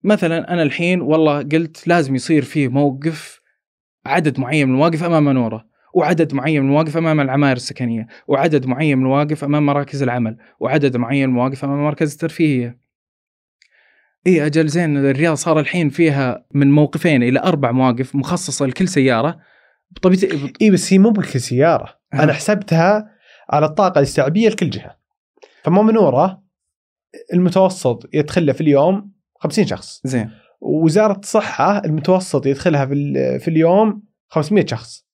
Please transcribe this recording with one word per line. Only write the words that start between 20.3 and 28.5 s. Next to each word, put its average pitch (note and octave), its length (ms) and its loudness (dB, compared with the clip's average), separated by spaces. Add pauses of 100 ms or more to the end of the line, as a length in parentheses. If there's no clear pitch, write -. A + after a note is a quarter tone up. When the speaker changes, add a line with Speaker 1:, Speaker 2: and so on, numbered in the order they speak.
Speaker 1:
بط- C#3+ 260 -6
Speaker 2:
إيه، G#3+ 100 6
بس F#3 220 2
هي F#3+ 60 6
مو G#3+ 100 6
بكل F#3+ 300 -2
سيارة. C3+ 500 0 (240)
Speaker 1:
ها. C#3+ 100 2
Speaker 2:
أنا D3+ 100 2
حسبتها G3+ 800 0 (400)
على D3+ 140 2
الطاقة F3+ 340 0
الاستيعابية D#3 500 2
لكل F#3+ 200 -2
جهة. - 280 -12 (680)
فمؤمن G#3 300 4
نورة F#3 500 2 (880)
المتوسط F3+ 800 0
يدخله D3+ 400 0